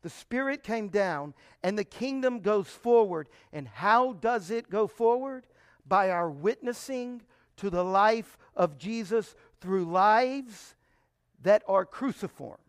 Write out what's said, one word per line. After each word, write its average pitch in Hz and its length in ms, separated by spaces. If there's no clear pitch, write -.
the 175 80
Spirit 269 500
came 220 280
down, 160 440
and 202 160
the 202 40
kingdom 254 580
goes 202 260
forward. 208 600
And 143 160
how 220 460
does 202 380
it 226 180
go 208 160
forward? 254 640
By 190 240
our 175 180
witnessing 240 960
to 196 140
the 180 160
life 208 520
of 160 220
Jesus 214 560
through 185 240
lives 220 920
that 202 240
are 190 180
cruciform - 840